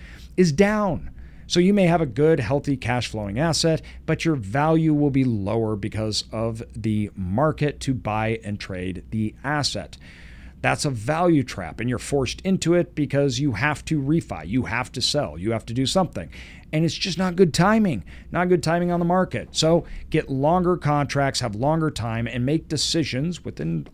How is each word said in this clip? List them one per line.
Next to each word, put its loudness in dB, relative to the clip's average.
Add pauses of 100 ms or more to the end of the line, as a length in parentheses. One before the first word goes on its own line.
(380)
is 6
down. 2 (380)
So 2
you 6
may 6
have 6
a 0
good, 4
healthy 0
cash -2
flowing -6
asset, 2 (240)
but -2
your 2
value 2
will 4
be 4
lower 0
because -4
of -4 (120)
the 0
market 0
to -2
buy -2
and -6
trade -8
the -2 (100)
asset. -4 (640)
That's 0
a 0
value 2
trap, -10
and -2
you're -2
forced -2
into 2
it 2
because 0
you 0
have -2
to 0
refi, -2
you 0
have -4
to -8
sell, -2
you -2
have -4
to -8
do 0
something. 0 (440)
And 2
it's 2
just -4
not 0
good 6
timing, 4 (280)
not 0
good 2
timing 0
on 0
the 0
market. 0
So 4 (240)
get 0
longer 2
contracts, 0
have -4
longer 0
time, -4
and -2
make 0
decisions -2
within -6